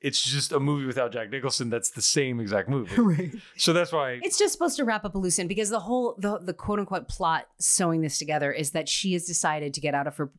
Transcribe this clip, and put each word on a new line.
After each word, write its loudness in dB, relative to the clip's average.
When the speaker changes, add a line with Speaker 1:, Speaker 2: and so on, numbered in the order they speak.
Speaker 1:
it's 0
just -2
a 2
movie 2
without -2
Jack -6
Nicholson. -2
That's 0
the -6
same 2
exact 0
movie. 0
Speaker 2:
<laughs> 6
Right. 4
Speaker 1:
So 2
that's 2
why 0
Speaker 2:
It's -2
just 4
supposed 0
to 0
wrap 0
up -6
a -2
loose 2
end 0
because 0
the 0
whole, 0
the, -2
the -6
quote -2
unquote -4
plot 0
sewing 4
this 0
together 0
is -2
that -2
she 0
has -2
decided -2
to -6
get 0
out 0
of -6
her -4